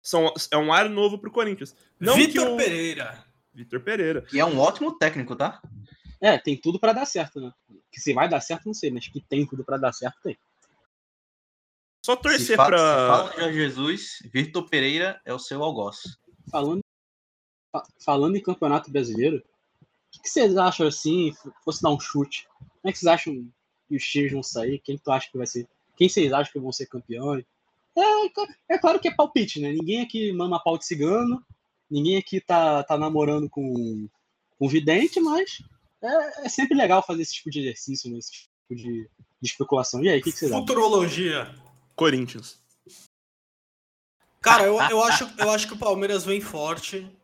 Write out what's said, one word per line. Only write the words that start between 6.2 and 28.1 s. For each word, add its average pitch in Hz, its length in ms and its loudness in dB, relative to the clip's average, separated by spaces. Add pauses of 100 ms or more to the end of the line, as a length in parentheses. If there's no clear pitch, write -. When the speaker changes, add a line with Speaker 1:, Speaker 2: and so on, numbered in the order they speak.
Speaker 4:
É, 196 180 6
tem 143 220 -2
tudo 170 180 -2
pra 226 140 4
dar 254 140 -2
certo, 143 340 -8
né? 123 120 -14 (380)
Que - 100 -20
se 139 120 -2
vai 139 160 2
dar 143 120 0
certo, - 260 -8
não 214 80 -6
sei, 151 160 -4
mas 120 180 -10
que 139 120 -10
tem 139 260 -2
tudo 131 180 -12
pra 135 140 -4
dar 131 140 -2
certo, - 300 -10
tem. 151 160 -8 (1700)
Speaker 1:
Só 247 100 2
Speaker 3:
Se 247 80 -4
Speaker 1:
torcer - 340 2
Speaker 3:
fa-, - 100 8
Speaker 1:
pra 180 120 6
Speaker 3:
se 165 60 6
fala 131 460 4
de 165 100 -10
Jorge 160 180 -2
Jesus, 147 600 -2 (140)
Vitor 156 360 -4
Pereira 160 560 0
é 123 100 -8
o 131 40 -8
seu 139 260 -6
algoz. 123 540 -6 (320)
Speaker 4:
Falando, 160 300 -2 (920)
fa-, - 140 -8 (120)
falando 151 380 0
em 196 60 -4
Campeonato 151 500 -2
Brasileiro, 131 460 0
o - 720 -20
que, - 100 -20
que - 60 -10
vocês 208 280 4
acham, 180 300 4
assim, 156 460 0
f-, - 180 -20 (140)
fosse - 180 -4
dar 160 80 4
um 147 80 2
chute? - 480 -4 (120)
Como - 120 -20 (140)
é 190 80 -2
que - 60 -10
vocês 170 140 4
acham 143 320 -2 (440)
que 147 80 -2
os - 80 -4
times 143 280 0
vão 135 120 -6
sair? 123 340 -4
Quem 139 180 -8
tu 147 140 -8
acha 131 180 0
que - 80 -14
vai 120 120 -4
ser? 120 180 -8 (300)
Quem 180 120 6
vocês 151 240 2
acham 143 200 0
que 143 80 -8
vão 127 120 -8
ser 131 140 -10
campeões? 127 580 -8 (520)
É, 427 300 4